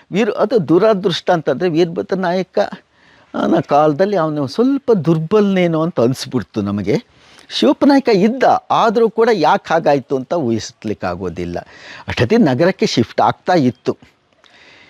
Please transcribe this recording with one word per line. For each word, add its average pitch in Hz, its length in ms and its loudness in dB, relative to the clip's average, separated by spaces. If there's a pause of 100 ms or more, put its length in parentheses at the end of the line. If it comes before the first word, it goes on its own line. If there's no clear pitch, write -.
(120)
ವೀರ್-, 208 220 0
ಅದು 202 340 -2
ದುರದೃಷ್ಟ 190 640 2
ಅಂತಂದ್ರೆ, 160 380 0
ವೀರಭದ್ರ 170 480 -2
ನಾಯಕ, 185 420 -4 (760)
ಆ, - 120 -2
ನ 208 140 2
ಕಾಲದಲ್ಲಿ 156 560 0
ಅವನು 151 300 -2
ಸ್ವಲ್ಪ 254 460 0
ದುರ್ಬಲನೇನೋ 170 920 0
ಅಂತ 165 180 -2
ಅನ್ಸ್ಬಿಡ್ತು 120 640 -2
ನಮಗೆ. 101 420 -2 (440)
ಶಿವಪ್ಪನಾಯಕ 277 640 2
ಇದ್ದ, 220 300 2 (280)
ಆದ್ರೂ 214 380 2
ಕೂಡ 226 240 0
ಯಾಕೆ 170 400 0
ಹಾಗಾಯ್ತು 147 440 0
ಅಂತ 127 160 -6
ಊಹಿಸ್ಲಿಕ್ಕಾಗೋದಿಲ್ಲ. 95 1300 -6 (420)
ಅಷ್ಟೊತ್ತಿಗೆ - 340 2
ನಗರಕ್ಕೆ 156 440 0
ಶಿಫ್ಟ್ - 340 -2
ಆಗ್ತಾ 117 320 0
ಇತ್ತು. 131 460 0 (920)